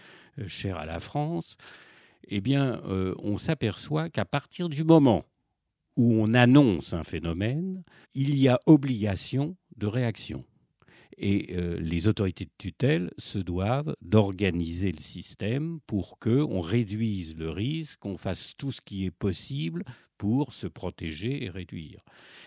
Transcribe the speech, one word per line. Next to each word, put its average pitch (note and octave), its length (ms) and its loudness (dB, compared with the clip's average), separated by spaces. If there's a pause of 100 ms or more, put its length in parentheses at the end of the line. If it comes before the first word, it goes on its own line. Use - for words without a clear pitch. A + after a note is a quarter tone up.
(400)
euh, G#2 80 -8
cher F#2 300 -6
à D#2 100 -6
la E2 120 -6
France, D#3 560 -6 (720)
eh G2+ 140 -2
bien, C3+ 440 2
euh, F#2+ 340 0
on G#2 180 -2
s'aperçoit D#3 720 -2
qu'à G#2 160 -2
partir - 440 -4
du D3+ 140 -4
moment C#3+ 400 8 (720)
où A#2+ 180 6
on A2 180 2
annonce B2 600 6
un E2 100 -2
phénomène, A#2 800 -4 (320)
il C#3 200 0
y C3+ 120 6
a B2+ 180 4
obligation C3+ 920 4 (220)
de G2+ 80 -4
réaction. A#2 580 -4 (720)
Et, G2 400 0
euh, F2 240 -4
les E2 280 0
autorités G2 380 0
de - 120 -16
tutelle B2 600 -2
se - 180 -8
doivent G2+ 640 -2
d'organiser F2+ 920 2
le D#2 80 -8
système C3+ 840 -8
pour - 320 -6
que A#2+ 240 2
on C3 200 -2
réduise G2 760 -2
le D#2+ 140 -6
risque, C#3+ 480 -6
qu'on G2 180 -8
fasse - 400 -8
tout C#3 140 -8
ce - 100 -12
qui F#2+ 240 -6
est F2+ 60 -4
possible D3+ 720 -6 (340)
pour B2 360 -2
se - 140 -8
protéger E2+ 760 -8
et G#2+ 60 -8
réduire. F2+ 540 -12 (440)